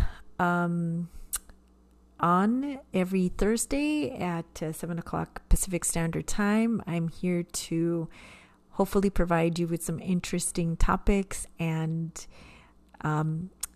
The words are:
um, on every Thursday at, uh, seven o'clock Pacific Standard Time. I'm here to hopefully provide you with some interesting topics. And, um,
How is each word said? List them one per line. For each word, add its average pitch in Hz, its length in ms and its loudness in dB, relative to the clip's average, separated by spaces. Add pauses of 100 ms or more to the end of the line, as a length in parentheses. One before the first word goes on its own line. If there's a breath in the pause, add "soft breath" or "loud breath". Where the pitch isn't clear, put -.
(400 loud breath)
um, 170 680 0 (1080 soft breath)
on 233 600 2 (140)
every 185 360 2
Thursday 277 800 0
at, 170 500 -6
uh, 156 100 -4
seven 170 280 -6
o'clock - 500 -6
Pacific - 340 4
Standard 165 440 -2
Time. 214 580 2
I'm 165 220 -2
here 175 360 -2
to 165 680 -2 (600 loud breath)
hopefully 196 380 2
provide 170 480 2
you 170 100 0
with 165 160 -4
some 165 160 -4
interesting 175 760 -2
topics. - 680 2 (100)
And, 160 680 -4 (760 loud breath)
um, 156 480 -2 (260)